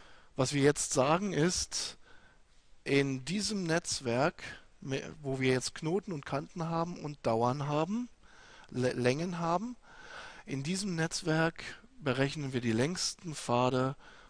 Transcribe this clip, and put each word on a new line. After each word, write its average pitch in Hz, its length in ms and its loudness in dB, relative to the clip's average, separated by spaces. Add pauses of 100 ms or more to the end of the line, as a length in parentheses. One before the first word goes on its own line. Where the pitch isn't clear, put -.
(340)
was 131 180 2
wir 143 100 2
jetzt 143 300 4
sagen 165 400 4
ist, - 680 0 (840)
in 139 420 2
diesem 196 380 -2
Netzwerk, 151 800 0 (380)
me-, - 400 -6
wo 135 180 -4
wir 131 140 4
jetzt - 240 0
Knoten 185 360 -2
und 143 140 -8
Kanten 160 420 -6
haben 165 300 -2
und 151 260 -10
Dauern 123 440 2
haben, 185 400 0 (640)
Lä-, 127 240 0
Längen 151 440 2
haben, 180 380 -2 (680)
in 135 200 -4
diesem 185 320 -2
Netzwerk 160 680 2 (380)
berechnen 139 520 0
wir 127 80 0
die 117 120 2
längsten 151 640 0
Pfade 127 580 2 (360)